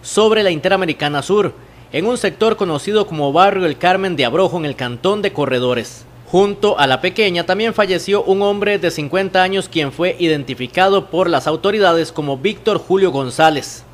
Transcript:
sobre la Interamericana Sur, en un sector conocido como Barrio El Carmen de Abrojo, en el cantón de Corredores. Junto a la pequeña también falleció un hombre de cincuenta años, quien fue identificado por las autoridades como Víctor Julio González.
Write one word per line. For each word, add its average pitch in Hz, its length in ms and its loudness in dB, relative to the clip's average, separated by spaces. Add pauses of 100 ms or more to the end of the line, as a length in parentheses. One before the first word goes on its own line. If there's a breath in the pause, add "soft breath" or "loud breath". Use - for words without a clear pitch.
sobre 214 400 2
la 190 80 4
Interamericana 156 720 -2
Sur, 190 300 0 (400 loud breath)
en 160 120 -4
un 240 140 0
sector 214 380 0
conocido 196 500 -2
como 147 260 -2
Barrio 190 320 4
El 143 140 -2
Carmen 185 380 0
de 139 80 0
Abrojo, 165 340 0
en 160 60 -4
el 139 100 -6
cantón 131 480 -4
de 202 100 -2
Corredores. 123 720 -2 (220)
Junto 202 520 2
a 139 100 4
la 131 120 2
pequeña 185 460 0
también 208 280 -2
falleció 190 500 0
un 190 180 2
hombre 202 360 0
de 170 120 0
cincuenta 185 540 0
años, 190 240 -4
quien 143 240 -2
fue 175 260 -2
identificado 156 880 0
por 175 240 0
las 139 160 0
autoridades 170 640 2
como 143 280 -4
Víctor 196 400 -2
Julio 190 340 2
González. 139 800 0